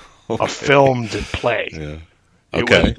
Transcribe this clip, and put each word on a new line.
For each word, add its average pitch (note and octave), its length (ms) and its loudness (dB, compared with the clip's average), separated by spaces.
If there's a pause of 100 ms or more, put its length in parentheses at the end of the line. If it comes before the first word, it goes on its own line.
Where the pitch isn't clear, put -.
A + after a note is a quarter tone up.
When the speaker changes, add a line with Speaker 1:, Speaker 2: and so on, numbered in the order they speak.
(140)
Speaker 1:
<laughs> - 160 -14
Okay. A2 140 -2
Speaker 2:
a A2 40 2
filmed C3+ 600 2 (220)
play. G#2+ 400 -2
Speaker 1:
Yeah. D#2 240 -10 (580)
Speaker 2:
It F2 100 0
Speaker 1:
Okay. F2 200 4
Speaker 2:
was, - 160 2